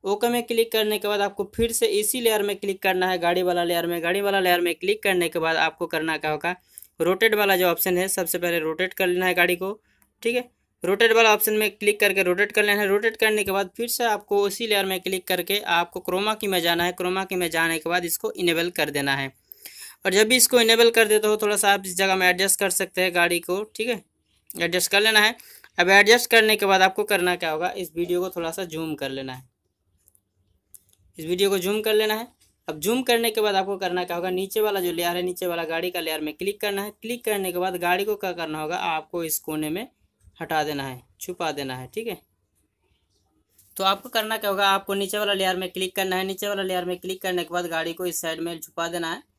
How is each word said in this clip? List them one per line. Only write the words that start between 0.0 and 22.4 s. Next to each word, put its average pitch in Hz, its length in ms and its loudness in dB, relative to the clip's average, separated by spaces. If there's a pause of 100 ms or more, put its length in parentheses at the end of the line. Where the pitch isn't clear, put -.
ओके 208 240 0
में 240 140 0
क्लिक 226 300 0
करने 214 260 0
के 208 100 -4
बाद 208 120 0
आपको 196 240 -4 (100)
फिर 233 180 0
से 226 160 0
इसी 208 320 0
लेयर 220 220 2
में 202 140 -2
क्लिक 196 260 -6
करना 185 240 0
है, 185 120 0
गाड़ी 175 240 2
वाला 175 220 2
लेयर 170 220 0
में। 170 160 -4
गाड़ी 180 180 0
वाला 196 200 2
लेयर 175 200 4
में 175 140 0
क्लिक 208 280 -2
करने 180 260 2
के 170 100 -4
बाद 160 200 0
आपको 160 300 0
करना 160 280 -2
क्या 151 140 -2
होगा, 170 240 -4 (460)
Rotate 190 340 2
वाला 196 220 2
जो 180 120 4
option 175 300 0
है, 185 100 0
सबसे 180 300 -2
पहले 175 200 0
rotate 160 360 -2
कर 190 120 0
लेना 180 200 0
है 175 80 2
गाड़ी 175 220 2
को। 190 160 -6 (500)
ठीक 240 140 -2
है, 247 80 -2 (400)
Rotate 214 280 4
वाला 226 220 8
option 214 200 0
में 214 180 0
क्लिक 208 280 -2
करके 196 220 2
rotate 202 300 2
कर 208 100 2
लेना 208 180 2
है। 208 80 2
Rotate 220 280 0
करने 214 280 2
के 190 80 -2
बाद 190 240 -2
फिर 233 120 -4
से - 160 -2
आपको 208 360 0
उसी 202 260 -2
लेयर 202 200 2
में 190 140 -2
क्लिक 185 280 -6
करके 180 300 0 (140)
आपको 175 300 -2
chroma 202 320 0
की 214 120 -6
में 185 140 0
जाना 170 240 2
है। 180 100 0
Chroma 185 300 -2
की 185 120 -6
में 180 140 -2
जाने 165 280 0
के 160 120 -6
बाद 175 140 0
इसको 202 280 -4
enable 170 400 0
कर 151 200 -2
देना 139 240 0
है। 135 120 -4 (760)
और 190 80 0
जब 214 160 4
भी 254 80 4
इसको 247 240 4
enable 226 320 6
कर 226 160 4
देते 214 200 4
हो, 214 100 4
थोड़ा 208 180 0
सा 202 160 4
आप 190 140 0
इस 180 100 -8
जगह 190 200 2
में 185 120 4
adjust 185 320 2